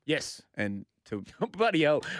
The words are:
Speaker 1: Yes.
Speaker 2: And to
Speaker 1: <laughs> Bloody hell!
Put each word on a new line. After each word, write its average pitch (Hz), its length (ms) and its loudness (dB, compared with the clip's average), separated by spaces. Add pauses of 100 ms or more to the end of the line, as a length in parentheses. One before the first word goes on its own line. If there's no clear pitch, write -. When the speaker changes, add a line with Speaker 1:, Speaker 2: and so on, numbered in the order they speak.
Speaker 1:
Yes. - 360 -2 (140)
Speaker 2:
And 101 300 -4 (200)
to 101 180 -6 (160)
Speaker 1:
<laughs> - 120 -2
Bloody 190 300 2
hell! 147 220 4 (160)